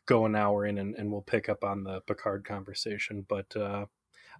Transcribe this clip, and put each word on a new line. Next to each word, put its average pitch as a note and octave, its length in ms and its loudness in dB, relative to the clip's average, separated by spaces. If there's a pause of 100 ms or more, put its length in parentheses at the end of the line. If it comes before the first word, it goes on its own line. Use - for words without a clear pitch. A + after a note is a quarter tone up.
go A2+ 200 8
an G#2+ 100 2
hour G#2 300 4
in, G2+ 120 0
and, G2+ 180 -4
and G#2 160 -4
we'll G2+ 100 -4
pick G#2+ 280 0
up G#2 140 -2
on G2 200 -2
the F#2+ 180 -6
Picard G2+ 440 -4
conversation. G2+ 800 -6
But, G2 280 -4
uh, G2+ 300 -2 (540)